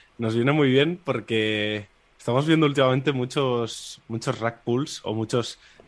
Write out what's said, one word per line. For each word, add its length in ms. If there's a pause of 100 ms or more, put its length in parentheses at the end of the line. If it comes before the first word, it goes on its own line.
(180)
nos 180
viene 160
muy 180
bien 320
porque 840 (320)
estamos 280
viendo 200
últimamente 460
muchos, 960
muchos 300
rack 240
pulls 420
o 100
muchos 440 (300)